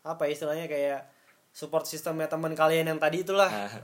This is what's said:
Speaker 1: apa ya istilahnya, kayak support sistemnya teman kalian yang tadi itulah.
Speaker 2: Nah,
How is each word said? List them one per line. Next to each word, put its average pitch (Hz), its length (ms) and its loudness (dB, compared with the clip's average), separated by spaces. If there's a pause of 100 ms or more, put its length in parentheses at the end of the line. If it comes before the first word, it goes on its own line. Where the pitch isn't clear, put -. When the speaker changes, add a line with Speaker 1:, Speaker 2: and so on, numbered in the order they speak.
Speaker 1:
apa 165 200 -4
ya 147 80 2
istilahnya, 156 340 -4
kayak 143 340 -2 (480)
support 151 360 -2
sistemnya 160 420 -4
teman 160 260 -2
kalian 160 360 4
yang 156 100 -2
tadi 156 240 2
itulah. 190 240 4
Speaker 2:
Nah, 104 240 -2 (140)